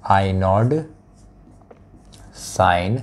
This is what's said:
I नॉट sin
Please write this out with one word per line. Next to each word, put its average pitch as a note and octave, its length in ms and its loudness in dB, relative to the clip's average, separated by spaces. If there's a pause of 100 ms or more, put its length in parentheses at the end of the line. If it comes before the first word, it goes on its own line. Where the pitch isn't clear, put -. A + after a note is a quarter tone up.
I G2 300 2
नॉट G2 380 0 (1700)
sin F2+ 640 0